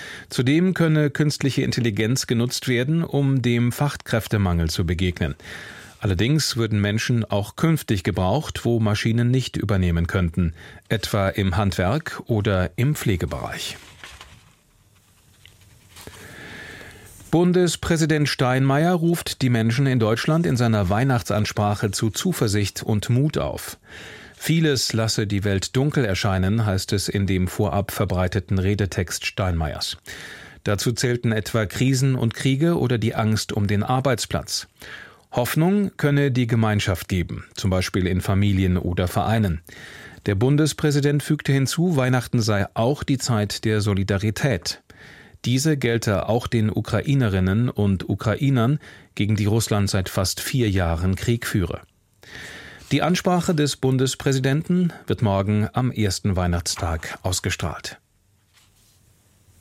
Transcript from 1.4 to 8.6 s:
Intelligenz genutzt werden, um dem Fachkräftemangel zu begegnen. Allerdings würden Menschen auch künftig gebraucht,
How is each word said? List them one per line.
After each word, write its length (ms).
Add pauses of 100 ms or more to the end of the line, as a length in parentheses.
Intelligenz 640
genutzt 400
werden, 380
um 360
dem 300
Fachkräftemangel 960
zu 160
begegnen. 500 (680)
Allerdings 540
würden 240
Menschen 460
auch 320
künftig 480
gebraucht, 580